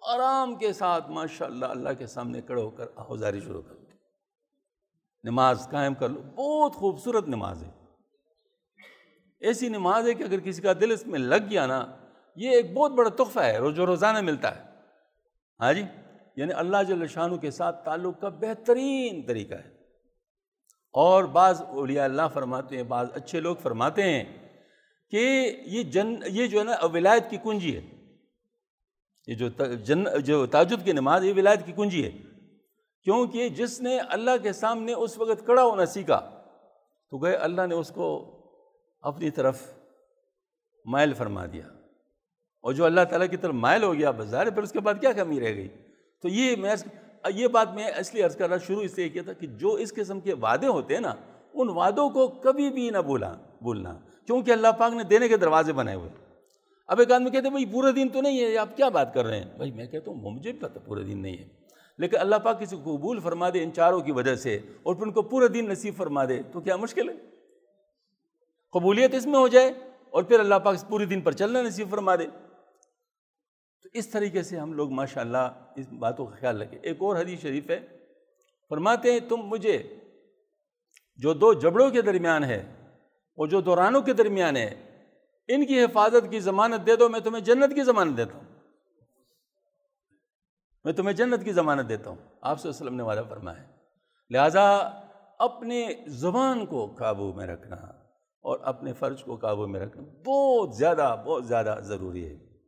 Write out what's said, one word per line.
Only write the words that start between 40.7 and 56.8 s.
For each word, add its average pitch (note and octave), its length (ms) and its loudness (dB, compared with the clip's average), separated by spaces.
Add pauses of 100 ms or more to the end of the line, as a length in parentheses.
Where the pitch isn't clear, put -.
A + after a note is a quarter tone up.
مائل C#3 280 2
فرما G#2 320 -6
دیا، D#2+ 220 -12 (920)
اور B2+ 120 -2
جو D#3 120 2
اللہ E3+ 240 6
تعالیٰ F3+ 200 0
کی F3+ 80 -6
طرف F3 160 -4
مائل C3+ 300 2
ہو F#3+ 100 2
گیا، D3 180 0
بس A2+ 140 -6
ظاہر B2 200 -2
ہے A3+ 60 -4
پھر G#3 120 -2
اس G#3 80 -10
کے - 80 -4
بعد G#3 220 0
کیا C4 100 4
کمی F3 280 -2
رہ A2+ 160 -2
گئی؟ G2 120 -10 (540)
تو F3 60 -4
یہ A#3+ 280 0
میں G3 160 -2
عرض، G#3 120 -4 (500)
یہ A3+ 140 0
بات A3 260 2
میں G#3 260 -6
اس F3+ 140 -8
لیے A3 100 0
عرض E3 120 2
کر F#3 140 -2
رہا، F3+ 80 0
شروع F#3+ 240 -4
اس F#3+ 160 -8
لیے F3 120 -4
کیا E3+ 140 -8
تھا F#3 100 -12
کہ E3+ 140 -14
جو C3+ 240 -2
اس G#3+ 220 -4
قسم G3 260 -6
کے F#3+ 140 -4
وعدے A#2+ 340 0
ہوتے D#3 260 0
ہیں G3 80 0
نا، D3+ 140 -4 (380)
ان B3+ 160 0
وعدوں F#3+ 400 2
کو C4 180 2
کبھی C4+ 420 0
بھی B3+ 200 -2
نہ G#3 80 -2
بھولا، C3+ 360 0 (280)
بھولنا۔ F#2+ 380 -6 (260)
کیونکہ A#3+ 260 2
اللہ A3 160 6 (120)
پاک A#3 140 2
نے A#3 100 -4
دینے G#3 240 6
کے A3 100 4
دروازے D#3+ 360 4
بنائے A2+ 240 -4
ہوئے E2+ 120 -12
ہیں۔ - 80 -20 (680)